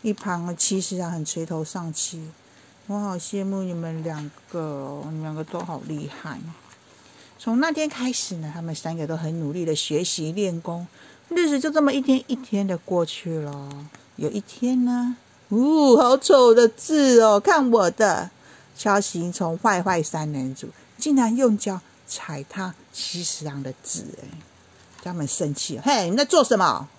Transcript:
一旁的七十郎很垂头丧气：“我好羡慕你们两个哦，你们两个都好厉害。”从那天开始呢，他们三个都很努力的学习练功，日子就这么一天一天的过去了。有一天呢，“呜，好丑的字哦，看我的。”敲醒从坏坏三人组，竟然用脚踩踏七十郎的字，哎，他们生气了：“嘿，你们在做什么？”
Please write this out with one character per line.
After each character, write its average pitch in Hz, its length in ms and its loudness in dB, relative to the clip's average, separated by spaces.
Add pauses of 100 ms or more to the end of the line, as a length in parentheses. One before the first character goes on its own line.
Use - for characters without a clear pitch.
一 214 120 -2
旁 175 340 -6
的 175 80 -6
七 190 240 -2
十 185 180 -6
郎 175 140 -6
很 156 140 -6
垂 165 200 -8
头 160 180 -6
丧 165 300 -8
气 160 380 -8 (560)
：“我 202 100 -6
好 196 200 -6
羡 196 260 -6
慕 196 180 -4
你 180 120 -6
们 165 280 -8
两 151 300 -8 (180)
个 170 100 -8
哦， 143 500 -8
你 160 60 -8
们 156 80 -8
两 156 120 -8
个 156 80 -8
都 170 160 -8
好 170 260 -8
厉 147 240 -8
害。” - 300 -14 (1000)
从 226 220 -2
那 320 100 2
天 311 200 -2
开 247 220 -4
始 - 240 -6
呢， 156 180 -8
他 170 80 -12
们 165 120 -8
三 165 220 -8
个 156 100 -6
都 156 120 -6
很 160 240 -6
努 147 100 -4
力 170 140 -4
的 156 100 0
学 151 260 -2
习 160 300 -4
练 180 300 -4
功， 175 260 -8 (400)
日 339 220 2
子 277 100 2
就 311 100 -2
这 302 120 2
么 285 100 4
一 277 80 0
天 262 280 2
一 254 100 -2
天 202 280 -2
的 185 120 -2
过 170 280 0
去 165 340 -8
了。 143 300 -10 (460)
有 147 140 -4
一 208 100 -6
天 247 460 -2
呢 247 320 -2 (320)
，“呜， 277 480 6
好 262 200 6
丑 254 360 8
的 233 140 8
字 262 520 6
哦， 214 180 8
看 277 320 4
我 202 220 6
的。” 190 380 2 (480)
敲 202 240 2
醒 175 320 -4
从 165 240 -4
坏 190 260 0
坏 180 180 0
三 156 300 -4
人 131 240 -6
组， - 140 -16 (280)
竟 302 180 0
然 233 200 4
用 240 220 4
脚 190 240 -6 (260)
踩 - 360 -10
踏 185 300 -10 (200)
七 - 280 -8
十 - 220 -8
郎 143 180 -8
的 131 120 -10 (100)
字， - 220 -8 (160)
哎， - 180 -18 (640)
他 180 100 -10
们 180 140 -4
生 147 260 -4
气 - 220 -8
了 131 80 -12
：“嘿， 240 220 2
你 170 60 -2
们 220 60 0
在 294 60 2
做 320 180 4
什 233 160 2
么？” 143 300 0 (120)